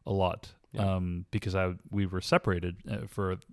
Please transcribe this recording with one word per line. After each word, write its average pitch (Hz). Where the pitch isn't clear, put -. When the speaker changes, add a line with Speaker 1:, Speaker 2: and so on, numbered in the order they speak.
Speaker 1:
a -
lot, 92
Speaker 2:
Yeah. 98
Speaker 1:
um, 90
because 95
I, 92
we 101
were 92
separated, 87
uh, -
for 95
a, 90